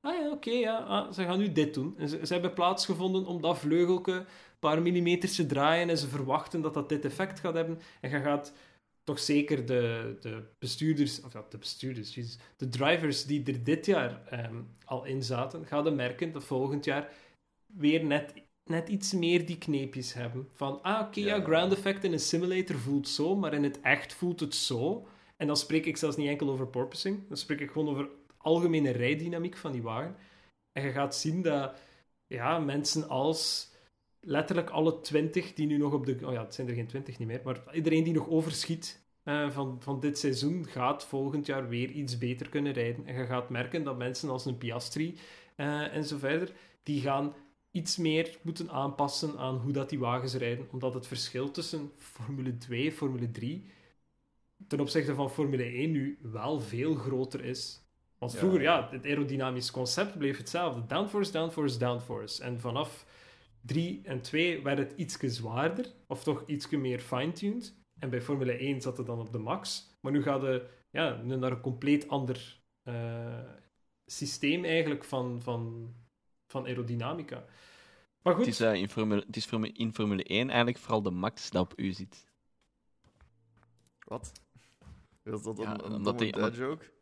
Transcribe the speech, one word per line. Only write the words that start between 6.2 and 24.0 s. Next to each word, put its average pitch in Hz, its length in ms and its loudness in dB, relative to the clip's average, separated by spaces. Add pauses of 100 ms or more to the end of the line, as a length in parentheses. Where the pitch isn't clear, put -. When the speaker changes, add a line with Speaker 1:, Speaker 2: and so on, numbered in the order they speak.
Speaker 1:
dat 151 120 0
dat 143 160 -2
dit 147 160 0
effect 190 340 -2
gaat 170 140 -2
hebben. 165 260 0 (220)
En 131 80 -4
je 143 100 0
gaat 143 340 0 (500)
toch 143 160 -2
zeker 147 460 4
de, 117 560 0
de 110 220 -8 (160)
bestuurders, 147 600 2
of 120 120 -16
ja, 107 160 -10
de - 80 -14
bestuurders, 120 580 -8
jezus, 117 220 -8 (200)
de 131 120 -4
drivers 143 560 4
die 143 200 0
er 123 180 0
dit 156 220 2
jaar, 156 440 2
ehm, 117 260 -6 (300)
al 127 200 -4
in 135 180 -2
zaten, 123 420 -2
gaan 147 300 2
merken 127 360 -2
dat 147 120 -8
volgend 139 420 0
jaar 147 240 0 (560)
weer 156 400 4
net, 147 280 2 (300)
net 165 260 0
iets 196 240 0
meer 175 320 6
die 165 120 -4
kneepjes 135 560 -2
hebben. 123 400 -6
Van, 139 300 -4
ah, 214 240 0
oké, 208 120 -6
ja, 208 160 2
Speaker 2:
Ja. 190 80 2
Speaker 1:
ground 165 300 6
effect 196 300 0
in 180 100 4
een 156 60 2
simulator 180 580 2
voelt 139 300 0
zo, 165 280 2
maar 170 180 0
in 147 100 2
het 143 180 0
echt 139 320 2